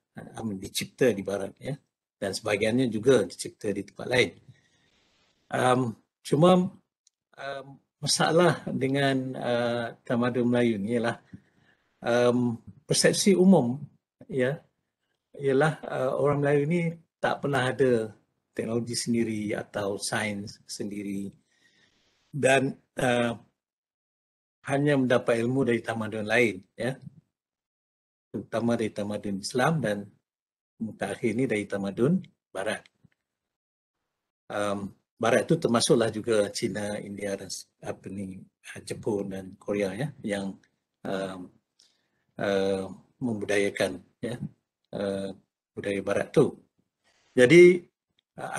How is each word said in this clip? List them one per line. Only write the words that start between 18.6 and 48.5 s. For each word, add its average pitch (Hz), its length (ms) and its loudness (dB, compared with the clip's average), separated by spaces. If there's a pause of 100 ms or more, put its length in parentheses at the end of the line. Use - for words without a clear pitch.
sendiri 113 640 -2
atau 101 400 -6
sains 104 720 -6
sendiri 101 640 -8 (960)
dan, 131 480 2 (240)
eh, 120 400 0 (1300)
hanya 143 320 2
mendapat 123 400 2
ilmu 127 240 0
dari 117 160 2
tamadun 110 480 -6
lain, 110 320 2 (160)
ya, 120 160 -4 (1400)
terutama 117 480 -2
dari 110 160 -2
tamadun 101 480 -6
Islam 135 400 0
dan 104 240 -2 (800)
mutakhir 104 560 -4
ni 135 80 0
dari 107 160 -2
tamadun 101 560 0 (320)
Barat. 98 320 -6 (1700)
Em, 101 400 -4 (240)
Barat 113 320 2
tu 165 80 2
termasuklah 117 560 2
juga 104 400 0
China, 104 480 -6
India 101 400 -8
dan 95 80 -14
s-, - 320 -14
apa - 320 -12
ni, 95 320 -10 (400)
Jepun 98 480 -4
dan 95 240 -12
Korea, 101 400 -4
ya, 147 240 -6
yang, 98 400 -6 (480)
em, 95 400 -6 (880)
eh, 98 480 0 (400)
membudayakan, 101 800 -2 (160)
ya, 110 160 -6 (640)
eh, 98 320 -4 (400)
budaya 101 320 -4
Barat 101 320 -2
tu. 131 160 4 (800)
Jadi, 175 560 10 (480)
eh, - 240 -12